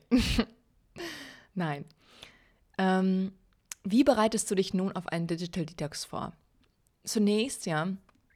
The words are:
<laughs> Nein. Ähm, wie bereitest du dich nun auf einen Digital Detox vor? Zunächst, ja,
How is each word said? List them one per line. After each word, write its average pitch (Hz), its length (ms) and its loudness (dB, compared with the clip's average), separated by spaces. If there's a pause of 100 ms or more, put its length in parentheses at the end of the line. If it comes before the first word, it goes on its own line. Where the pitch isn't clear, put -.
(100)
<laughs> - 1400 -2
Nein. 156 300 -4 (920)
Ähm, 190 540 2 (520)
wie 220 180 4
bereitest 226 480 4
du 208 40 2
dich 190 180 0
nun 190 200 0
auf 180 160 -8
einen 170 180 -4
Digital 170 400 -4
Detox - 380 -8
vor? - 280 -8 (720)
Zunächst, 214 640 0
ja, 160 220 0 (480)